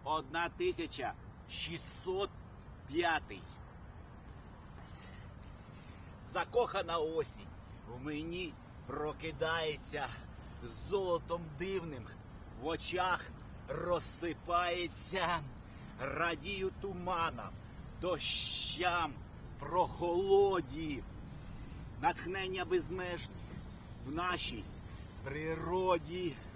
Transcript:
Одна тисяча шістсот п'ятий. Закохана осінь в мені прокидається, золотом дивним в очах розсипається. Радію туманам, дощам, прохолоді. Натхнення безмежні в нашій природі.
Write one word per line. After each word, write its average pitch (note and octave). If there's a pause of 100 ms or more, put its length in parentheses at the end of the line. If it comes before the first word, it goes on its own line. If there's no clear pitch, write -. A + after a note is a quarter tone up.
Одна D#3
тисяча E3 (360)
шістсот F#3 (580)
п'ятий. D3+ (2750)
Закохана F#3+
осінь D#3+ (400)
в B2
мені D#3+ (340)
прокидається, D3+ (840)
золотом F3 (180)
дивним E3 (580)
в C3+
очах F3 (420)
розсипається. F3 (600)
Радію E3+ (100)
туманам, F3 (520)
дощам, E3+ (460)
прохолоді. F3 (960)
Натхнення F#3
безмежні F3+ (680)
в C3
нашій E3+ (600)
природі. D#3+ (200)